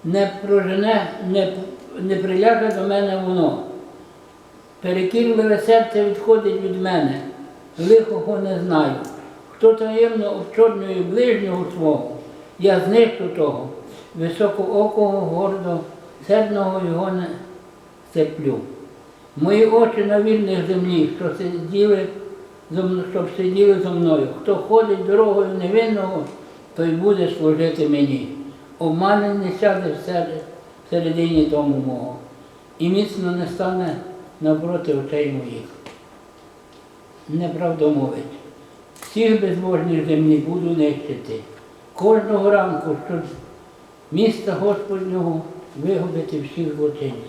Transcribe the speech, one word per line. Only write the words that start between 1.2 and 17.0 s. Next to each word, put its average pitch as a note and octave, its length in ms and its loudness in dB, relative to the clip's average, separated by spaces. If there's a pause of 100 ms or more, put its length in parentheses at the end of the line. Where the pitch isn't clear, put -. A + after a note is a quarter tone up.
не, F#3 240 0 (460)
не F#3+ 160 -2
приляже G3+ 640 2
до - 60 -2
мене G3 400 0
воно. F3 360 0 (1160)
Перекірливе G#3+ 760 2
серце A3+ 480 4
відходить G3+ 560 2
від F#3 200 -4
мене, D3+ 400 0 (680)
лихого A3 480 4
не F#3+ 220 -4
знаю. D#3 340 0 (580)
Хто A3 220 4
таємно A3 580 0
обчорнює F#3+ 720 0 (100)
ближнього G3+ 540 0 (100)
свого, D3 360 0 (480)
я F3+ 200 4
знищу G3+ 560 2
того, C#3 320 -2 (480)
високоокого, G3+ 1040 0
гордо, F3 600 -2 (480)
сердного G3 600 0
його F#3 240 -2